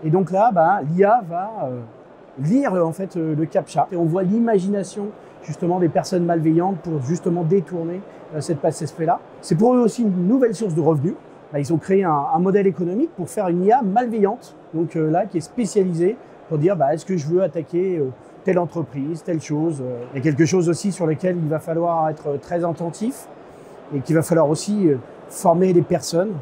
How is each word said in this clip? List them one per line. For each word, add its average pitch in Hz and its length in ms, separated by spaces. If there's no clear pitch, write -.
Et 160 60
donc 180 200
là, 202 220
bah, 180 340
l'I 170 160
A 214 240
va, 175 240
euh, 127 160
lire, 214 340
en 165 180
fait, 185 240
euh, 160 180
le 160 120
captcha. - 440
Et 185 60
on 170 80
voit 170 180
l'imagination, 202 840
justement, 175 340
des 180 100
personnes 175 380
malveillantes 170 540
pour, 160 200
justement, 170 420
détourner, 175 600
euh, 151 60
cette, 151 180
cet - 100
aspect-là. 165 380
C'est - 140
pour 226 200
eux 254 40
aussi 240 240
une 185 240
nouvelle 240 260
source 185 220
de 165 60
revenus. 156 340
Bah, 143 80
ils 143 120
ont 165 40
créé 190 260
un, 151 320
un 160 60
modèle 196 260
économique 190 500
pour 175 120
faire 202 180
une 175 180
I 196 60
A 254 120
malveillante, 214 760
donc, 160 220
euh, 156 120
là, 175 180
qui 226 120
est 214 40
spécialisée 190 760
pour 156 100
dire, 175 180
bah, « 143 160
Est-ce 165 140
que 190 100
je 143 120
veux 180 140
attaquer, 175 560
euh, 135 120
telle 180 160
entreprise, 160 640
telle 170 180
chose ? » 151 460
Euh, 123 160
il 143 40
y 135 40
a - 40
quelque 156 200
chose 175 240
aussi 175 220
sur 170 160
lequel 175 300
il 160 120
va 151 120
falloir 165 480
être 151 320
très 175 240
attentif 170 640
et 139 60
qu'il 156 160
va 160 60
falloir 160 280
aussi, 196 380
euh, 139 80
former 180 440
les 175 100
personnes 175 600